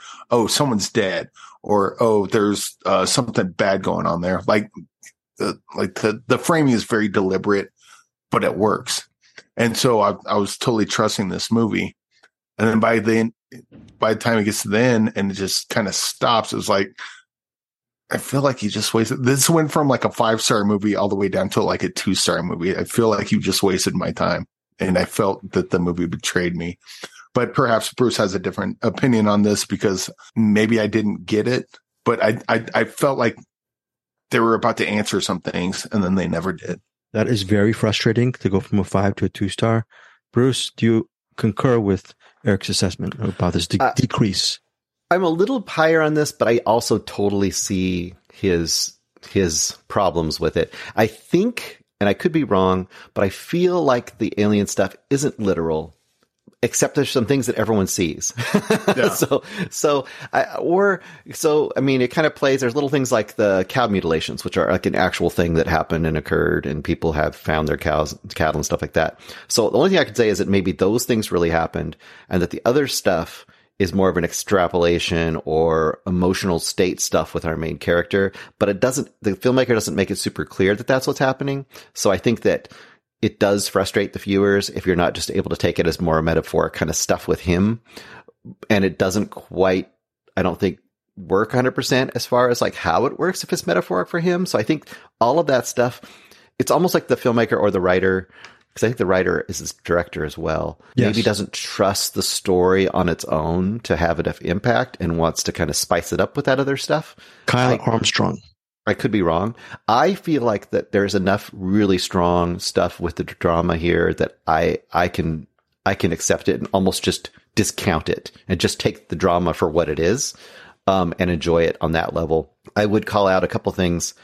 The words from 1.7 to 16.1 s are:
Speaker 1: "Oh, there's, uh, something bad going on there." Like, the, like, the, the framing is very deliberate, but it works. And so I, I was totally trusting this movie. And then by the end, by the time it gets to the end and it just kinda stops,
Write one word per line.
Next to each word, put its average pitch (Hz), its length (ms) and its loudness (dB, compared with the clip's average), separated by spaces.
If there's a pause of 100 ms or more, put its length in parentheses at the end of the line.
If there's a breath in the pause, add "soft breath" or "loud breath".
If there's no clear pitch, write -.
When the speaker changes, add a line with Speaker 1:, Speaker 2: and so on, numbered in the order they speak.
Speaker 1:
"Oh, 107 260 2
there's, 104 580 0
uh, 92 220 2
something 113 460 0
bad 98 320 0
going 87 220 -2
on 85 140 -2
there." 92 280 -2
Like, 107 200 -2 (680)
the, - 220 -4 (160)
like, 101 180 -4
the, 110 320 -2
the 127 120 2
framing 156 360 2
is 104 80 0
very 110 240 0
deliberate, 98 640 0 (640 soft breath)
but - 100 2
it - 140 0
works. 101 520 -2 (480 loud breath)
And 117 200 -4
so 120 240 2
I, 101 160 0 (100)
I 104 100 -4
was 101 220 -2
totally 113 260 0
trusting 104 440 -2
this 90 240 -6
movie. 101 420 0 (640 soft breath)
And 107 80 2
then 110 140 2
by 113 180 2
the 110 200 2
end, 113 140 0 (680)
by 110 140 2
the 104 40 -6
time 117 200 2
it 104 60 2
gets 104 180 -2
to 104 60 -8
the 101 120 2
end 113 340 4
and 98 160 -2
it 95 40 -4
just 95 340 -4
kinda 101 240 -2
stops, - 600 0